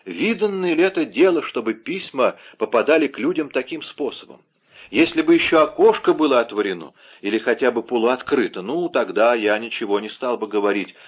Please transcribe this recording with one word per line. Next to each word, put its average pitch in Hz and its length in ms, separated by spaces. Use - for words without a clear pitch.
Виданное 185 680
ли 160 80
это 180 220
дело, 160 380
чтобы 113 320
письма 135 640
попадали 135 500
к 131 120
людям 147 320
таким 143 320
способом? 80 600
Если 156 320
бы 165 120
еще 165 260
окошко 170 540
было 143 260
отворено, 101 520
или 101 180
хотя 123 320
бы 117 120
полуоткрыто, 120 800
ну, 160 260
тогда 110 460
я 107 240
ничего 107 420
не 107 80
стал 120 300
бы 107 100
говорить. 101 460